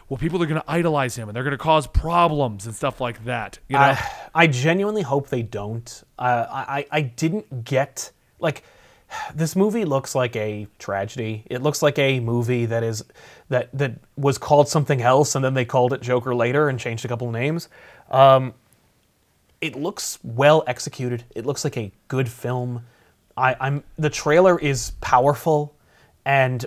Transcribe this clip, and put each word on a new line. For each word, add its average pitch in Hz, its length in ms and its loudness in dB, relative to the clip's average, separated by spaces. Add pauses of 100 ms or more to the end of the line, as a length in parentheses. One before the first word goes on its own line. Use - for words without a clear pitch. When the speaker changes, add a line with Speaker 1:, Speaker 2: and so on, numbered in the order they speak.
Speaker 1:
well, 131 120 -8
people 170 240 -2
are - 20 2
gonna 151 220 -2
idolize 151 480 0
him 110 140 -10
and 104 60 -12
they're 127 80 -6
gonna 143 140 -4
cause 156 300 2
problems 147 800 0
and 110 80 -10
stuff - 260 -6
like 117 240 -6
that. 117 320 -6 (120)
You 123 80 0
know? 139 40 6
Speaker 2:
I, 135 300 2 (240)
I 170 100 6
genuinely 175 560 0
hope 139 280 -4
they 123 120 -4
don't. 107 600 -10 (160)
Uh, 123 320 0
I, 135 260 -8
I, 147 140 -6
I 151 100 0
didn't 156 640 -6
get, - 480 -4 (280)
like, - 220 -4 (720)
this 156 220 -4
movie 208 300 2
looks 135 280 -2
like 123 220 0
a 104 320 -4 (100)
tragedy. 110 720 -6
It 127 140 -6
looks 147 180 -2
like 147 160 2
a 135 220 2
movie 117 480 0
that 113 160 -2
is, 113 200 -4 (460)
that, 123 240 -2
that 135 200 -4 (220)
was 139 220 0
called 147 320 4
something 143 320 2
else 131 320 4
and 135 100 0
then 131 120 0
they 127 100 0
called 123 260 2
it 131 100 -4
Joker 123 340 0
later 131 340 2
and 127 100 -4
changed 113 240 -6
a 123 40 -6
couple 117 180 -6
of 117 80 -6
names. 147 340 -4 (440)
Um, 131 420 6 (1080)
it 156 140 -6
looks 170 480 -8
well 139 440 6
executed. 123 560 -6 (120)
It 113 100 -8
looks 139 180 -4
like - 140 -4
a 107 140 -6 (160)
good 127 220 -2
film. 123 540 -6 (540)
I, 127 220 2
I'm, 139 240 -2 (140)
the 151 120 0
trailer 170 500 4
is 139 320 -2 (100)
powerful, 147 720 2 (500)
and 131 420 2